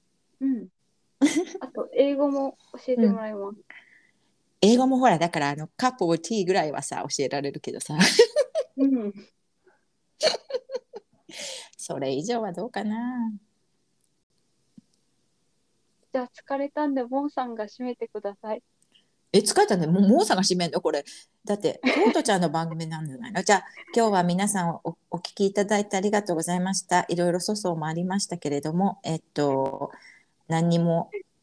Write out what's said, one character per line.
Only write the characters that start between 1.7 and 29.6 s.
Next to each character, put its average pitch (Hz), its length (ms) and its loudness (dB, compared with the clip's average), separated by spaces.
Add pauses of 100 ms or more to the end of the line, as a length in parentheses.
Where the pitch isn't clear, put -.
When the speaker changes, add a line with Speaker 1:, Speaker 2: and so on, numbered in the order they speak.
Speaker 1:
英 277 220 4
語 285 140 2
も 277 280 -4 (160)
教 - 200 -4
え - 20 0
て 226 120 6
も 202 120 0
ら 220 100 -8
い 214 40 -8
ま 202 180 -10
す。 214 60 -16
Speaker 2:
う - 20 -20
ん。 - 20 -20 (1000)
英 220 160 8
語 262 100 4
も 262 100 2
ほ 254 100 6
ら、 175 120 6
だ 170 100 2
か 170 100 -4
ら、 143 100 0
あ 143 60 -4
の、 156 220 -10
カ 254 120 2
ッ 247 80 -6
プ 180 80 0
オ - 20 4
ブ 165 120 2
テ 226 160 -6
ィ 208 60 2
ー 175 60 -4
ぐ 185 60 2
ら 185 120 2
い 151 60 -4
は 143 100 -6
さ、 - 280 -6
教 - 140 -2
え 127 60 -2
ら 143 120 -4
れ 143 100 -6
る 147 80 -10
け - 120 -10
ど - 80 -10
さ。 - 180 -6 (800)
Speaker 1:
う 269 100 2
ん。 226 260 -2 (1040)
Speaker 2:
<laughs> - 140 2 (1400)
そ 151 220 -8
れ 135 140 -2
以 139 120 -2
上 233 160 -2
は 202 100 -4
ど 175 140 -8
う 247 60 -12
か 202 120 -6
な。 226 480 -4 (2750)
Speaker 1:
じ 269 80 -2
ゃ 254 40 -4
あ、 247 100 -14
疲 - 240 -8
れ 277 120 -4
た 302 180 -4
ん 285 80 -2
で、 262 80 -2
モ 262 220 -4
ン 294 40 -4
さ 262 160 -6
ん 240 80 -8
が 220 140 -8
締 254 160 -12
め 247 120 -6
て 233 120 -8
く 214 120 -12
だ 202 220 -8
さ 220 140 -8
い。 - 80 -10 (680)
Speaker 2:
え、 190 80 6
疲 202 200 0
れ 403 80 6
た 214 100 2
ん 175 40 0
で、 156 60 0
も 175 120 4
う、 202 80 4
モ 277 160 8
ン - 20 0
さ 311 80 2
ん 208 40 4
が 190 60 2
締 185 140 2
め 175 100 0
ん - 40 -10
の？ 160 100 -2
こ 160 100 0
れ。 147 120 -2 (400)
だ 208 120 -2
っ - 20 0
て、 - 260 -2
ト 254 60 2 (200)
ー - 40 4
ト 320 100 0
ち - 60 0
ゃ 196 100 4
ん - 20 0
の 170 80 2
番 165 200 -2
組 165 180 -8
な 160 140 -8
ん 156 60 -6
じ 135 60 -12
ゃ 131 40 -14
な 233 100 -14
い 240 60 -14
の？ 185 100 -2
じ - 100 2
ゃ 190 40 8
あ、 - 80 -10 (280)
今 226 140 4
日 208 40 0
は 185 120 4
皆 180 240 2
さ 202 160 0
ん 170 200 -2
お-、 165 140 -8 (140)
お 175 60 -4
聞 - 180 -14
き 202 100 0
い 196 80 0
た 202 120 2
だ 208 120 2
い 202 100 -2
て 208 100 -4
あ - 20 -2
り 196 100 0
が 208 140 0
と 180 100 -2
う 160 40 0
ご 165 40 -2
ざ 175 140 -2
い 180 60 0
ま 185 120 -2
し 190 100 -4
た。 180 260 2
い 175 60 -2
ろ 175 140 2
い 170 40 2
ろ 180 60 0
粗 214 160 -2
相 185 200 -2
も 156 100 -4
あ 160 80 -4
り 170 120 -4
ま 185 140 -2
し - 80 -4
た 180 100 -8
け 156 120 -6
れ 143 120 -2
ど 156 120 -4
も、 190 300 0
え 160 140 -4
っ - 40 -20 (120)
と、 139 580 0 (560)